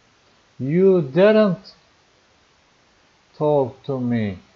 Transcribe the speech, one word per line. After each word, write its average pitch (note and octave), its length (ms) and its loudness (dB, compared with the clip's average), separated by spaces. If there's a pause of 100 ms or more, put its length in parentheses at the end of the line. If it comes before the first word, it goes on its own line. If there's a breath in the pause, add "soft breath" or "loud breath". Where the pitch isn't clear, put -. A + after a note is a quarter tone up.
(600)
You E3 540 0
daren't G#3 600 2 (1600)
talk C#3+ 460 -2
to C3+ 160 -8
me A#2 340 -4 (220)